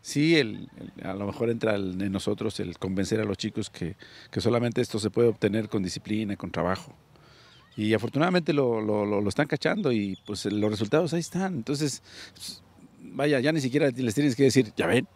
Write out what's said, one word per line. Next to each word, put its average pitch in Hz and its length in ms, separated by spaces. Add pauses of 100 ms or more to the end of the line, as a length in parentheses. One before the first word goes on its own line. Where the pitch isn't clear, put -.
Sí, 156 340
el, 104 340 (280)
el, - 80
a 95 80
lo 101 140
mejor 117 220
entra 113 260
el, 92 260
en 101 100
nosotros 104 480
el 90 180
convencer 95 440
a - 40
los 101 120
chicos 110 320
que, 85 260 (360)
que - 100
solamente 120 400
esto 113 180
se 104 100
puede 120 180
obtener 107 420
con 101 140
disciplina, 104 540
con 95 140
trabajo. 87 440 (840)
Y 110 160
afortunadamente 156 600
lo, 123 280
lo, 104 240
lo, 104 160
lo 104 80
están 147 180
cachando 160 440
y, 101 340
pues, 104 200
los 104 260
resultados 135 420
ahí 170 60
están. 185 360
Entonces, 139 460 (320)
pues, - 300 (380)
vaya, 139 380
ya 143 120
ni 160 100
siquiera 135 280
les 120 260
tienes 147 200
que 143 80
decir, 120 340
"Ya 85 100
ven" 120 280